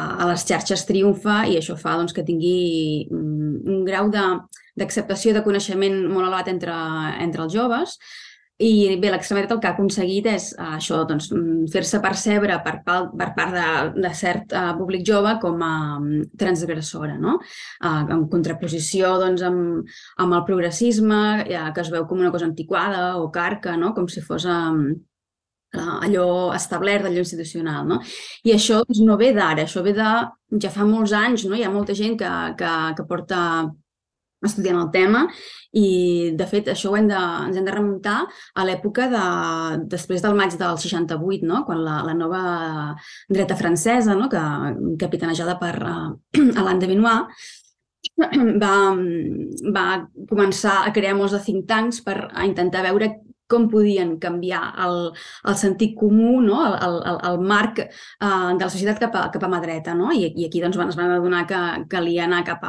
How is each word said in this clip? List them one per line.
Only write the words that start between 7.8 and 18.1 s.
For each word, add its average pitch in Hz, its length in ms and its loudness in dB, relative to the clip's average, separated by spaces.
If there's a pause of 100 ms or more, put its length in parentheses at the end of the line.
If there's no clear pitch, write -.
I 208 400 6
bé, 208 80 2
l'extrema 190 320 0
dreta 202 160 0
el 220 80 -2
que 196 60 2
ha - 20 -2
aconseguit 196 560 0
és, 196 220 -2 (100)
eh, 165 160 -8
això, 156 320 -2
doncs, 151 240 -2
mm, 165 400 0
fer-se 190 320 0
percebre 202 600 0
per 151 200 -6
pal-, 180 320 0
per 170 220 -4
part 170 180 -2
de, 160 480 -2
de 175 100 -2
cert, - 380 -4
eh, 180 240 -2
públic 180 320 -4
jove 208 320 4
com 170 240 -2
a, 156 360 -2
mm, 151 360 -2
transgressora, 160 800 -2
no? 202 200 0 (440)
Eh, 156 300 0